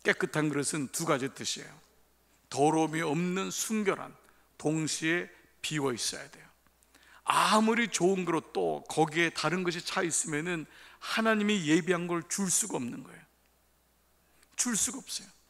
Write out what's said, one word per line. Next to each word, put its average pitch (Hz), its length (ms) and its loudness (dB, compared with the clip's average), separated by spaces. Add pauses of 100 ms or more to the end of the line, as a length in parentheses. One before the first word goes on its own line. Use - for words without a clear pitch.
깨끗한 160 460 0
그릇은 143 420 -2
두 160 140 -4
가지 135 280 0
뜻이에요. - 380 -8 (800)
더러움이 156 520 2
없는, 180 500 -2
순결한, 180 640 -2 (420)
동시에 160 720 -2 (320)
비워 139 320 -2
있어야 - 360 -6
돼요. - 140 -20 (800)
아무리 220 640 4
좋은 185 380 2
그릇도 165 640 -2
거기에 160 400 2
다른 165 340 -2
것이 175 220 -4
차 - 180 -2
있으면은 160 640 -2 (340)
하나님이 214 680 2
예비한 175 400 4
걸 170 220 -2
줄 196 220 -2
수가 175 260 0
없는 123 260 -6
거예요. - 180 -20 (1300)
줄 240 200 -2
수가 247 220 -2
없어요. - 300 -10 (220)